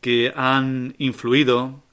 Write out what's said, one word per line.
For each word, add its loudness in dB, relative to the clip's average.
que 0
han -2
influido 0